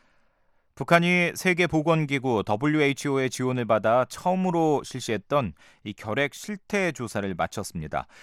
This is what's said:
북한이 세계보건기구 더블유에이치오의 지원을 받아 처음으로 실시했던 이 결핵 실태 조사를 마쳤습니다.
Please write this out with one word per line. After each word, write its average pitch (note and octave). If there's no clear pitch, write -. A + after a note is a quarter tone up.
북한이 F3
세계보건기구 D3+
더블유에이치오의 C#3
지원을 B2+
받아 A2
처음으로 E3+
실시했던 A#2
이 G#2
결핵 C3
실태 G3
조사를 G2+
마쳤습니다. E2